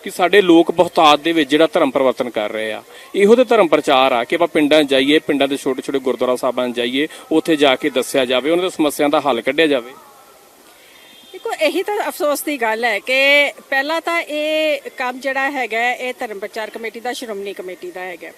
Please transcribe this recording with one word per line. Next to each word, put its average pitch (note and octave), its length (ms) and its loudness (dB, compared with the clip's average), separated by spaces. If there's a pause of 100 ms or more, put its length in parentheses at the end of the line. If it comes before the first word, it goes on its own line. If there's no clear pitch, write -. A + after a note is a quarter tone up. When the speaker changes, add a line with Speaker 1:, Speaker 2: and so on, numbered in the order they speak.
Speaker 1:
ਕਿ G3+ 80 -12
ਸਾਡੇ F#3 300 2
ਲੋਕ E3+ 300 6
ਬਹੁਤਾਤ E3 500 4
ਦੇ D#3+ 120 -2
ਵਿੱਚ D#3 180 0
ਜਿਹੜਾ D3+ 220 4
ਧਰਮ D#3+ 180 2
ਪਰਿਵਰਤਨ B2+ 400 0
ਕਰ G#2+ 200 -4
ਰਹੇ A2 220 -6
ਆ, G#2+ 100 -12 (320)
ਇਹੋ G3+ 220 6
ਤੇ B3+ 80 4
ਧਰਮ G#3+ 240 2
ਪ੍ਰਚਾਰ C#3 440 4
ਆ A#2+ 120 0
ਕਿ D3 100 -4
ਆਪਾਂ E3+ 140 0
ਪਿੰਡਾਂ D3+ 360 4
'ਚ C3+ 60 -4
ਜਾਈਏ, C#3 280 4
ਪਿੰਡਾਂ C#3 300 0
ਦੇ C#3 80 -4
ਛੋਟੇ C3 260 -4
ਛੋਟੇ C#3 160 -4
ਗੁਰਦੁਆਰਾ B2+ 380 0
ਸਾਹਿਬਾਂ B2 320 -2
'ਚ A#2 80 -6
ਜਾਈਏ, B2+ 320 -2 (240)
ਉੱਥੇ D#3+ 240 2
ਜਾ C#3 200 4
ਕੇ D3+ 140 -2
ਦੱਸਿਆ C3 340 -2
ਜਾਵੇ, B2+ 260 -2
ਉਹਨਾਂ F3 140 0
ਦੇ F#3 60 -4
ਸਮੱਸਿਆ D3 380 -2
ਦਾ D3+ 120 2
ਹੱਲ C3 200 0
ਕੱਢਿਆ C#3+ 260 0
ਜਾਵੇ। B2+ 240 -2 (1400)
Speaker 2:
ਦੇਖੋ, A4 280 -8
ਇਹੀ D4+ 220 0
ਤਾਂ G#4 140 -4 (120)
ਅਫਸੋਸ D4 340 -4
ਦੀ D4 180 -4
ਗੱਲ A3 240 -2
ਹੈ A3 140 0
ਕਿ C#4 540 2 (180)
ਪਹਿਲਾਂ C#4+ 300 -2
ਤਾਂ E4+ 200 -2
ਇਹ D4+ 760 -4
ਕੰਮ B3+ 240 -6
ਜਿਹੜਾ C4+ 300 -4
ਹੈਗਾ, A#3+ 420 -4
ਇਹ B3+ 260 -8
ਧਰਮ G#3+ 200 -10
ਪ੍ਰਚਾਰ G#3+ 320 -10
ਕਮੇਟੀ A3+ 300 -12
ਦਾ, A#3+ 120 -8
ਸ਼੍ਰੋਮਣੀ G3+ 400 -10
ਕਮੇਟੀ F3+ 380 -12
ਦਾ F#3 100 -14
ਹੈਗਾ F3 380 -14